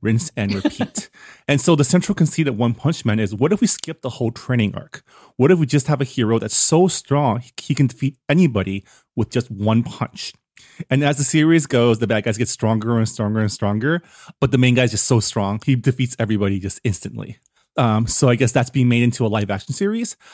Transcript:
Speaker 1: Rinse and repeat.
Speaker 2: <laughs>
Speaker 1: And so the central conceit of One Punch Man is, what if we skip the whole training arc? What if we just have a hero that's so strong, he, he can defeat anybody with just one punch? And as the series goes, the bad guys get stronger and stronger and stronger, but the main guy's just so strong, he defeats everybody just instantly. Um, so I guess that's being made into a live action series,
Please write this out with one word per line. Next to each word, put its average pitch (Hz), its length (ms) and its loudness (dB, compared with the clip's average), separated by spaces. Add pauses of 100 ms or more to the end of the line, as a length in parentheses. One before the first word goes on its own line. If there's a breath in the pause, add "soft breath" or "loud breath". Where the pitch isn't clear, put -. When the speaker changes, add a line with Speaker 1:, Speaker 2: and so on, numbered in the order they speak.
Speaker 1:
Rinse 113 340 0
and 101 180 -2
repeat. - 640 -4
Speaker 2:
<laughs> - 40 -20 (280 loud breath)
Speaker 1:
And 143 140 2
so 170 160 2
the 143 80 4
central 180 300 0
conceit 160 340 0
of 110 80 -4
One 117 160 0
Punch 151 320 -4
Man 107 140 2
is, 104 160 -2
what 131 180 0
if 208 80 -2
we 226 60 4
skip - 340 -6
the 131 80 -8
whole 117 220 -4
training 117 440 -2
arc? - 280 -14 (340 soft breath)
What 135 140 6
if 180 80 4
we 156 60 0
just 139 220 0
have 147 140 0
a 139 40 -4
hero 113 340 0
that's 107 180 -4
so 175 320 4
strong, 135 500 -2
he, - 120 -14 (100)
he - 140 -4
can 139 120 4
defeat - 300 -6 (120)
anybody 101 540 0 (340 soft breath)
with 110 140 -2
just 120 200 -2
one 110 320 0
punch? - 500 -10 (560 loud breath)
And 139 140 0
as 143 140 0
the 143 80 0
series 160 420 4
goes, 120 320 2
the 117 80 -2
bad 107 160 0
guys 107 140 -2
get 107 100 -2
stronger 110 500 0
and 107 120 0
stronger 107 320 -2
and 104 100 0
stronger, 113 500 -2 (380 loud breath)
but 135 120 2
the 135 60 2
main 123 180 4
guy's 123 160 2
just 107 160 -2
so 120 120 4
strong, 104 460 -2
he 135 100 2
defeats 127 420 -2
everybody 101 420 -2
just 92 260 -8
instantly. - 520 -8 (400)
Um, 113 300 2
so - 220 2
I 123 60 4
guess 123 180 2
that's 120 160 0
being 127 180 2
made 120 160 4
into 117 220 0
a - 20 2
live 104 240 -2
action 98 220 -6
series, 220 420 -4 (180 loud breath)